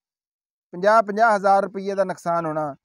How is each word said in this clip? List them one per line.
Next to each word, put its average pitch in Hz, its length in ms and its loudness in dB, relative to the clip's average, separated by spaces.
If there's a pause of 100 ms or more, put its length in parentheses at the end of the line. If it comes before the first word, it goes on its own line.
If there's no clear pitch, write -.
(720)
ਪੰਜਾਹ 208 300 4
ਪੰਜਾਹ 214 320 2
ਹਜ਼ਾਰ 196 280 2
ਰੁਪਈਏ 196 320 -8
ਦਾ 190 80 0
ਨੁਕਸਾਨ 170 420 -4
ਹੋਣਾ। 151 400 -6